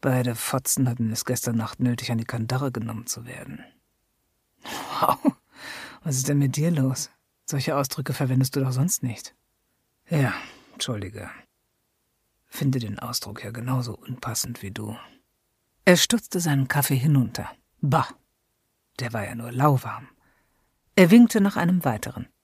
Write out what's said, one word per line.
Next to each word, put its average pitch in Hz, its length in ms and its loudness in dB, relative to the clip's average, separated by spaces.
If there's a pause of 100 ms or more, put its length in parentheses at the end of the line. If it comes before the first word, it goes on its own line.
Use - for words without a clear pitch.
„Beide 127 300 0
Fotzen 127 560 -2
hatten 120 220 -2
es - 140 -6
gestern 120 320 -2
Nacht 110 220 -6
nötig, 123 320 -2
an 117 60 -2
die 113 80 -4
Kandare 123 460 -4
genommen 113 340 -8
zu 120 220 -10
werden.“ - 360 -14 (1000)
„Wow, - 560 -2 (840)
was 147 120 -2
ist 131 120 -2
denn 147 120 2
mit 139 160 2
dir 156 160 2
los? 131 400 0 (340)
Solche 143 320 -2
Ausdrücke 143 340 -2
verwendest 131 440 2
du 143 60 2
doch 135 100 0
sonst 135 320 0
nicht.“ - 320 -8 (760)
„Ja, 135 240 2 (400)
entschuldige. 101 560 -8 (1160)
Finde 135 320 0
den 104 180 -6
Ausdruck - 460 -8
ja 104 80 -10
genauso 120 440 -4
unpassend - 680 -8
wie 98 80 -8
du.“ 107 260 -10 (880)
Er 180 120 8
stutzte - 420 0
seinen 143 280 2
Kaffee 139 300 0
hinunter. 127 500 2 (320)
Bah, 147 280 2 (920)
der 120 140 -6
war 110 100 -4
ja 117 120 -10
nur 117 160 -10
lauwarm. 131 580 0 (840)
Er 180 160 10
winkte 226 300 10
nach 196 160 2
einem 175 280 2
weiteren. 120 420 -4 (160)